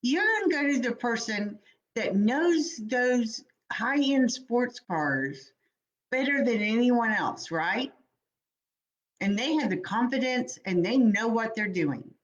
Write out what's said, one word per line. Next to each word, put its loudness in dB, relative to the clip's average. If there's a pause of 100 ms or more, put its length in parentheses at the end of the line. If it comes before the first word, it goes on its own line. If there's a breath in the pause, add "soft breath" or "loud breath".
You're 0
gonna 2
go 2
to 0
the -2
person -4 (360 soft breath)
that -2
knows 2
those 0 (280)
high-end 2
sports -2
cars -4 (600)
better 0
than 2
anyone 2
else, -2
right? -2 (1300)
And 0
they -2
have 0
the -2
confidence -2
and 0
they 0
know 4
what -2
they're -2
doing. -4 (100)